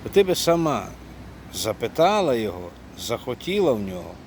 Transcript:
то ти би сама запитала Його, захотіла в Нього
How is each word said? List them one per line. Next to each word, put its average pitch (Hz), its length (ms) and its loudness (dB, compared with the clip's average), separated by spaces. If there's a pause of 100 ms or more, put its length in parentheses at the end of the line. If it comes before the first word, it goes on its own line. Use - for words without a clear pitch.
то 220 60 -6
ти 196 140 6
би 180 120 4
сама 156 520 2 (640)
запитала 156 840 2
Його, 90 340 -2 (300)
захотіла 135 760 0
в 107 80 0
Нього 90 300 -8 (160)